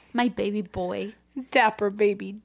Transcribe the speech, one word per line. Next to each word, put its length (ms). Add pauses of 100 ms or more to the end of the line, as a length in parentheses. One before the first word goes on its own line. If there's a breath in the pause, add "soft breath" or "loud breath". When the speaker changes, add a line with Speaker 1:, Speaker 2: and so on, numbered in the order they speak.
(120)
Speaker 1:
my 160
baby 340
boy. 520 (380)
Speaker 2:
Dapper 380
baby 540